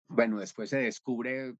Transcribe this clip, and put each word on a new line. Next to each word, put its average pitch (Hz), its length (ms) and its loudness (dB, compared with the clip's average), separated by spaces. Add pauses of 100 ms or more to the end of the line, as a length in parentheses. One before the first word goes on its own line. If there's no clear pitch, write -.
Bueno, 113 320 4
después 98 300 -6
se 135 80 2
descubre, 127 800 -2